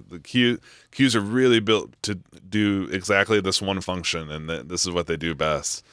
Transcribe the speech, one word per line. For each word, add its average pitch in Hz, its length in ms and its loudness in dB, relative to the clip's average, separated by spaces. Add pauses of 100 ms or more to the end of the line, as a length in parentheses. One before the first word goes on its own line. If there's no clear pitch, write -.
the 87 140 -18
cue, 120 400 0 (320)
cues 131 240 2
are 104 60 2
really 120 400 4
built 107 320 0 (100)
to 104 120 -4 (340)
do 101 420 0
exactly 98 480 2
this 95 220 0
one 98 180 -2
function, 85 500 -4
and 78 200 -8
th-, 73 180 -6
this 87 180 -4
is 90 60 -4
what 85 160 -2
they 85 80 0
do 80 180 -4
best. 76 480 -2 (120)